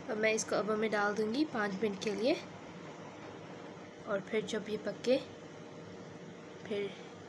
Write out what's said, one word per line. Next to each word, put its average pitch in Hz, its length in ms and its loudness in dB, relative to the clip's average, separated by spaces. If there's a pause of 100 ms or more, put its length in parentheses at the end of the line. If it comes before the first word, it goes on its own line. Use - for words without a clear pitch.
अब 233 120 -2
मैं 220 180 6
इसको 220 220 2
ओवन 214 220 4
में 214 120 4
डाल 208 240 4
दूँगी 220 300 4
पाँच 208 280 2 (100)
मिनट 208 200 2
के 220 100 2
लिए 220 220 6 (1700)
और 202 120 2
फिर 214 260 2
जब 214 220 -2
ये 214 100 0
पके 220 380 4 (1500)
फिर 202 260 0 (380)